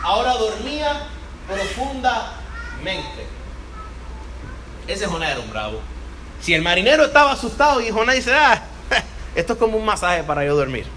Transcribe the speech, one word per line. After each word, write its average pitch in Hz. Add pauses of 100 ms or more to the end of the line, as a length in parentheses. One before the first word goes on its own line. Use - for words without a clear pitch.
ahora 240
dormía 269 (400)
profundamente. 226 (1600)
Ese 202
Jonás 165
era 127
un 110
bravo. 107 (600)
Si 170
el 160
marinero 196
estaba 285
asustado 269
y 226
Jonás 226
dice, 240
"Ah, 277 (280)
<laughs> -
esto 220
es 220
como 226
un 220
masaje 180
para 147
yo 143
dormir". 131 (100)